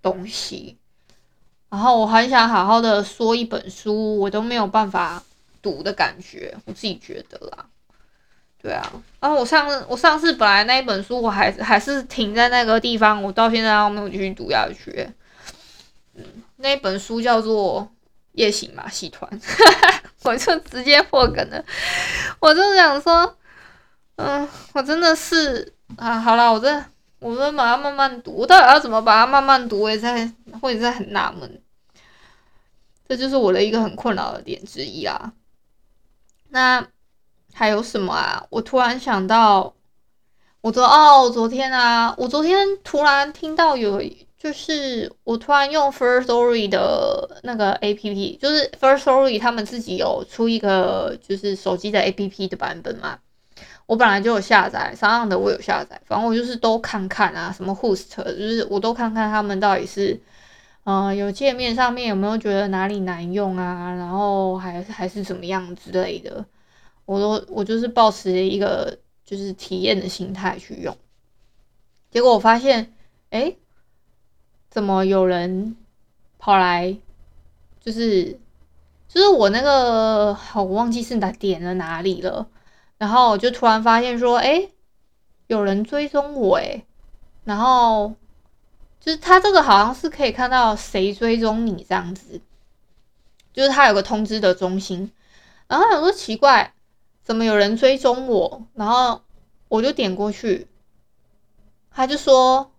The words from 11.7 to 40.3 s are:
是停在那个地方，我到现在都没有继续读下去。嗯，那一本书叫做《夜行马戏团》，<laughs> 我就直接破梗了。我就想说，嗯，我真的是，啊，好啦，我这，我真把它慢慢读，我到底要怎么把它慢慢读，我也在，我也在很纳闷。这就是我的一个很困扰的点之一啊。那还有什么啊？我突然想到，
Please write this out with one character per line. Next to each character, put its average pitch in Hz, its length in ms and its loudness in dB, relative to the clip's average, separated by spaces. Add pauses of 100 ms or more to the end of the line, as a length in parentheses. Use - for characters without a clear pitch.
是 277 220 -6
停 214 320 -6
在 233 160 2
那 247 140 2
个 220 140 2
地 233 200 -2
方， 214 240 2
我 196 100 -6
到 226 160 2
现 220 160 0
在 214 140 2
都 208 100 2
没 208 120 -6
有 202 80 -8
继 180 100 -10
续 190 160 -6
读 - 160 -10
下 110 200 0
去。 - 380 -12 (1080)
嗯， - 100 -20 (320)
那 269 140 -4
一 277 60 0
本 202 220 -4
书 226 240 -6
叫 233 180 2
做 214 400 0 (520)
《夜 - 180 0
行 - 240 -8
马 - 160 -16
戏 - 180 -12
团》， - 220 -16 (500)
<laughs> - 440 2
我 240 120 0
就 330 240 0
直 - 220 -14
接 285 220 4
破 254 240 2
梗 - 200 -4
了。 - 160 -12 (760)
我 311 120 6
就 392 220 4
想 311 260 4
说， 339 360 2 (800)
嗯， 285 320 -4 (240)
我 269 100 -2
真 294 180 -2
的 330 140 4
是， 311 580 -4 (240)
啊， 233 220 -4
好 226 160 2
啦， 233 160 6
我 220 80 2
这， 285 260 -2 (360)
我 233 160 -8
真 285 180 -2
把 247 220 2
它 - 0 -
慢 277 180 -4
慢 262 280 -2
读， - 100 -14
我 226 140 -4
到 247 140 10
底 262 60 8
要 285 140 10
怎 269 100 -8
么 220 100 0
把 220 200 4
它 240 100 6
慢 277 140 4
慢 254 240 2
读， 208 120 -6
我 214 100 -2
也 220 60 -2
在， 233 320 -4 (320)
我 262 100 -4
也 233 60 -4
在 233 140 0
很 226 220 -8
纳 - 260 -2
闷。 - 240 -20 (1400)
这 262 100 -4
就 254 120 -4
是 269 80 0
我 214 160 4
的 190 100 4
一 214 80 0
个 226 100 0
很 220 140 -2
困 226 220 -4
扰 58 160 -6
的 - 100 -12
点 - 220 -12
之 - 160 -16
一 135 240 -10
啊。 90 280 -8 (1160)
那 254 360 0 (720)
还 220 120 0
有 214 140 0
什 226 160 -6
么 185 140 -4
啊？ - 380 -4
我 226 100 -4
突 262 180 -2
然 247 220 0
想 202 260 -2
到， 214 480 4 (840)